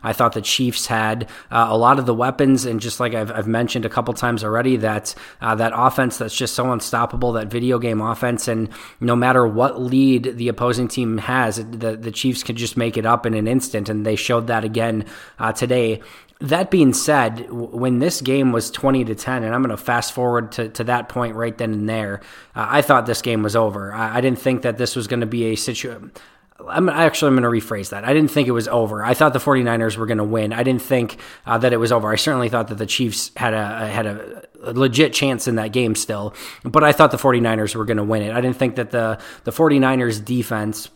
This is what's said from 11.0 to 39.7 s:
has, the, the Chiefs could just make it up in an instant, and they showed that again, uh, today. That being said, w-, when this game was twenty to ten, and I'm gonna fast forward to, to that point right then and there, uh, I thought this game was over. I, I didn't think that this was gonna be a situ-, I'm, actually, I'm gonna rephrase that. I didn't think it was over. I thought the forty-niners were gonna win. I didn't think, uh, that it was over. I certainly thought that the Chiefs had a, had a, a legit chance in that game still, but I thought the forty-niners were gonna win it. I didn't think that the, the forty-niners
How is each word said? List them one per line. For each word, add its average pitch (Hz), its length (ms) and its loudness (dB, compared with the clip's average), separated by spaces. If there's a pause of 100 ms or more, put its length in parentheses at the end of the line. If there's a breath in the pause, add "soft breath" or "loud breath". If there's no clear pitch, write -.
has, 120 380 0
the, 113 380 -6
the 113 160 -10
Chiefs 123 320 -2
could 117 120 -6
just 117 220 -4
make 117 200 0
it 110 80 -2
up 117 200 2
in 110 80 0
an 107 140 0
instant, 113 420 -2
and 107 160 -2
they 107 100 2
showed 117 320 0
that 113 160 0
again, 110 420 -2 (320 loud breath)
uh, 110 140 -2
today. 117 500 0 (400 loud breath)
That 170 300 0
being 147 220 6
said, 120 540 0
w-, 120 200 -8
when 123 320 0
this 165 220 0
game 131 320 2
was 117 180 -2
twenty 135 320 2
to 110 100 -4
ten, 127 300 -4
and 113 100 -4
I'm 123 80 0
gonna 117 140 -2
fast 120 380 -2
forward 120 400 0
to, 113 160 -6
to 110 160 -6
that 120 240 -2
point 117 260 -4
right 117 220 -4
then 110 160 -2
and 104 160 -2
there, 104 320 -6 (340 loud breath)
uh, 110 140 -4
I 147 120 4
thought 127 240 4
this 117 160 -2
game 110 220 0
was 107 140 0
over. 101 360 -2
I, 113 240 -4
I 123 40 2
didn't 127 180 0
think 127 220 0
that 117 160 -2
this 123 180 -2
was 113 120 -4
gonna 120 180 -2
be 117 220 -2
a 113 80 0
situ-, 117 560 -8 (540 loud breath)
I'm, 180 220 0
actually, 156 400 2
I'm 131 80 6
gonna 123 140 4
rephrase 107 400 -4
that. 101 160 -10
I 131 80 2
didn't 151 180 4
think 143 160 2
it 123 40 2
was 117 180 0
over. 107 340 0
I 123 120 2
thought 151 180 4
the 131 80 0
forty-niners 117 560 2
were 113 80 -2
gonna 107 180 0
win. 107 300 0
I 120 100 -2
didn't 127 180 2
think, 123 360 -2 (280 loud breath)
uh, 117 120 0
that 120 160 4
it 117 40 2
was 113 140 2
over. 107 180 2
I 110 60 2
certainly 127 320 0
thought 113 220 -2
that 104 80 -8
the 107 80 -4
Chiefs - 500 -2
had 117 180 0
a, 107 340 -4
had 107 180 -4
a, - 380 -10 (200)
a - 80 -6
legit 131 400 4
chance 131 340 -2
in 120 100 0
that 107 180 -4
game 117 200 0
still, 104 400 -6 (300 loud breath)
but 147 220 4
I 147 80 8
thought 156 180 8
the - 60 -2
forty-niners 117 580 2
were 110 80 -4
gonna 107 220 0
win 107 160 0
it. 107 120 -4
I 123 60 0
didn't 127 160 0
think 127 220 0
that 117 140 -4
the, 113 280 -2 (240 loud breath)
the 117 80 -4
forty-niners 131 680 4